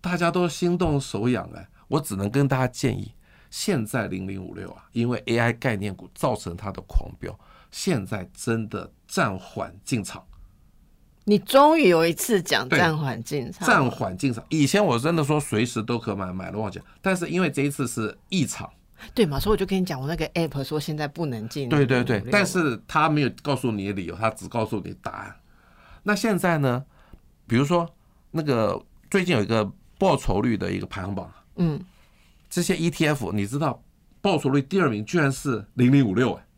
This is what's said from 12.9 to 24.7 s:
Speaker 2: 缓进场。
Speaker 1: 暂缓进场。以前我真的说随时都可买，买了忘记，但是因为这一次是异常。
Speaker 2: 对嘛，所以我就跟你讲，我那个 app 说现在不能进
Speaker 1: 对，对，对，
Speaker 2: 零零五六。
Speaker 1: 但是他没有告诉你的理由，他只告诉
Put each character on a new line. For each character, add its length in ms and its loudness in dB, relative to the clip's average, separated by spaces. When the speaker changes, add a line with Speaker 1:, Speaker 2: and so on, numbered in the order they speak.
Speaker 2:
缓 280 -4
进 260 -6
场。 160 -6
Speaker 1:
暂 240 4
缓 260 -6
进 160 0
场。 180 -8
以 140 4
前 180 4
我 140 2
真 200 0
的 80 2
说 160 2
随 260 0
时 160 -4
都 160 -2
可 160 -4
买， 180 -6
买 200 -8
了 60 -6
忘 120 -4
记， 100 -14
但 120 2
是 140 -4
因 140 0
为 80 2
这 120 -2
一 80 0
次 180 -4
是 280 -4
异 180 0
常。 240 -10
Speaker 2:
对 140 4
嘛， 140 -4
所 100 0
以 20 6
我 40 4
就 100 -2
跟 160 0
你 20 2
讲， 160 -6
我 60 -6
那 80 -2
个 140 -2
app 340 -2
说 160 -4
现 180 -6
在 120 -4
不 180 -6
能 220 -6
进 200 -6
Speaker 1:
对， 160 4
对， 200 2
对， 140 2
Speaker 2:
零 80 -6
零 20 -10
五 20 -4
六。 20 2
Speaker 1:
但 140 4
是 400 0
他 220 2
没 140 2
有 80 2
告 140 0
诉 160 0
你 160 -2
的 60 -2
理 120 -4
由， 80 -8
他 160 -2
只 160 -14
告 180 -2
诉 200 -4